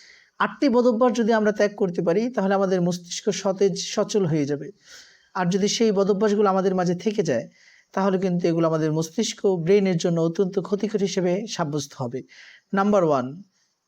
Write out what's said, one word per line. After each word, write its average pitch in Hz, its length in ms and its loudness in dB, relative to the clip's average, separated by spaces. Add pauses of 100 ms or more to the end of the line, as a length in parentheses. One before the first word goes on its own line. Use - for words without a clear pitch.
(380)
আটটি 214 300 0
বদভ্যাস 240 440 4
যদি 226 200 0
আমরা 214 200 2
ত্যাগ 208 240 0
করতে 180 260 -2
পারি, 196 280 0
তাহলে 196 240 0
আমাদের 190 280 2
মস্তিষ্ক - 480 -4
সতেজ, 190 480 0
সচল 202 480 -2
হয়ে 151 180 0
যাবে। 147 260 -4 (640)
আর 185 120 0
যদি 190 220 2
সেই 220 240 2
বদভ্যাসগুলো 202 580 2
আমাদের 190 240 0
মাঝে 180 200 0
থেকে 208 280 -2
যায়, 139 260 -2 (440)
তাহলে 190 260 0
কিন্তু 175 300 0
এগুলো 165 180 2
আমাদের 160 260 0
মস্তিষ্ক, 165 540 -4
ব্রেইনের 190 500 2
জন্য 170 240 0
অত্যন্ত 180 380 -2
ক্ষতিকর 202 400 -2
হিসেবে 185 480 -2
সাব্যস্ত 151 500 -4
হবে। 127 260 -8 (500)
নাম্বার 196 320 2
ওয়ান, 143 380 0 (460)